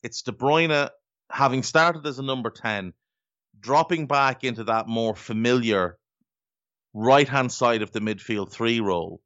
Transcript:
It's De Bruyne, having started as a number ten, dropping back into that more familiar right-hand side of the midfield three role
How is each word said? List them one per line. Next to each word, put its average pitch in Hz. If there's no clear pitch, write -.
It's -
De 127
Bruyne, 147
having 131
started 160
as 131
a 135
number 131
ten, 101
dropping 151
back 135
into 117
that 113
more 113
familiar 113
right-hand 131
side 117
of 104
the 110
midfield 104
three 117
role 87